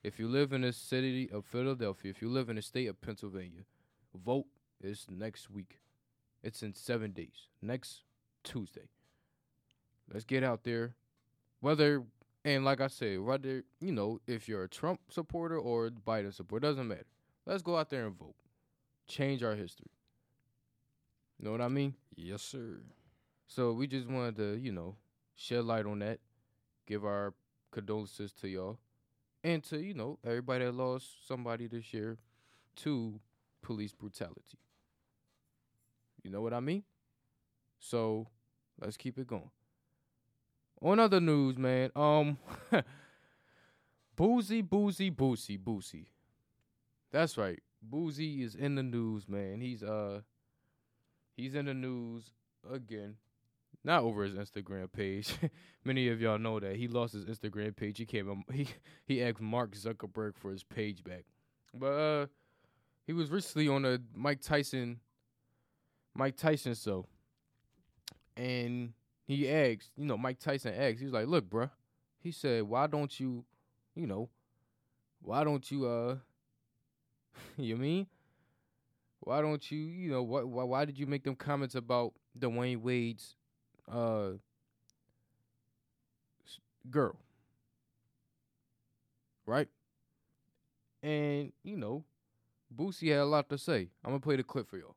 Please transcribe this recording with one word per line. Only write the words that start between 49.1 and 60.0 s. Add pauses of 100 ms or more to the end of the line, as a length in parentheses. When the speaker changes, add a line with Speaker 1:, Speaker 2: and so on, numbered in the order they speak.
Speaker 1:
man.
He's,
uh, (1160)
he's
in
the
news (400)
again, (680)
not
over
his
Instagram
page. (260)
<laughs>
Many
of
y'all
know
that
he
lost
his
Instagram
page.
He
came,
um,
<laughs>
he, (380)
he
asked
Mark
Zuckerberg